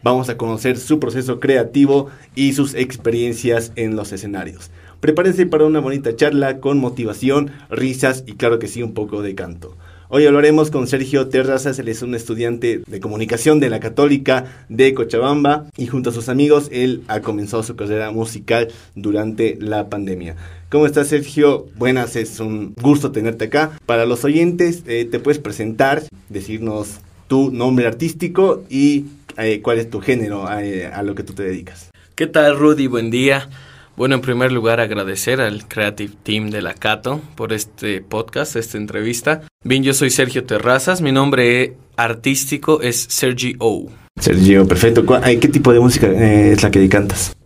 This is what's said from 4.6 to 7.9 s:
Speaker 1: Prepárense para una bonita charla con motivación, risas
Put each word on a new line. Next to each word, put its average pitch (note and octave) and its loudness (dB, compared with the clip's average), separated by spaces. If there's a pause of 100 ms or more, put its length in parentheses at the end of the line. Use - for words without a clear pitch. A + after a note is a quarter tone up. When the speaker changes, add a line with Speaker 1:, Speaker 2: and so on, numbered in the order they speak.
Speaker 1:
Prepárense F3 2
para D#3 4
una D#3 2
bonita C3+ -4
charla C#3 0
con C#3 0
motivación, B2+ -2 (180)
risas C3 -2